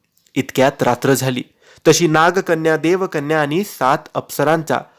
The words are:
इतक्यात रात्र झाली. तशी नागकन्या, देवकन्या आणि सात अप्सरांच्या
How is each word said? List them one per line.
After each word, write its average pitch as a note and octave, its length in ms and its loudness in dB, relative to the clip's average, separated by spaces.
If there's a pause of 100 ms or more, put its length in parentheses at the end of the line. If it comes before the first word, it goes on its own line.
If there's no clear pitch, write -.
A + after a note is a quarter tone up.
(340)
इतक्यात C3 480 0
रात्र B2 320 2
झाली. B2+ 280 -4 (460)
तशी E3 180 4
नागकन्या, D#3+ 720 2
देवकन्या D#3+ 640 -2
आणि D3+ 240 -2
सात C#3 340 0 (160)
अप्सरांच्या D3 680 -2 (180)